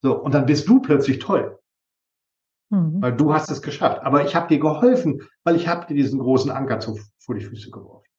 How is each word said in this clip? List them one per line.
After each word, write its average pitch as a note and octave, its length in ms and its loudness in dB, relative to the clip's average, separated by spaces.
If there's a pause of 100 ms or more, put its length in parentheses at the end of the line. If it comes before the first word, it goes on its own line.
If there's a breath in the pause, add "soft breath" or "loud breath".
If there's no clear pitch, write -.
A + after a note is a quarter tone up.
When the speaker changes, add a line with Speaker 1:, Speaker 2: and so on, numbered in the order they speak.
Speaker 1:
So, C3 160 0
und C#3 160 -4
dann C3+ 140 2
bist D3 220 0
du B3+ 120 8
plötzlich C3+ 380 2
toll. - 400 -2 (1120)
Speaker 2:
Mhm. F3+ 320 0
Speaker 1:
Weil B2 140 -2
du D3 180 2
hast D#3 160 -2
es D3+ 100 -8
geschafft. - 420 -2
Aber C#3 220 2
ich - 120 -2
hab E3+ 100 -2
dir D3+ 140 0
geholfen, D#3 640 2 (200 loud breath)
weil E3+ 140 2
ich E3+ 100 -2
hab E3+ 220 -4
dir D#3 60 -6
diesen C3+ 260 0
großen B2+ 320 2
Anker B2+ 260 -4
zu, A2 220 -8 (180)
vor - 160 -8
die G2+ 100 -8
Füße - 280 -16
geworfen. - 340 -20 (120)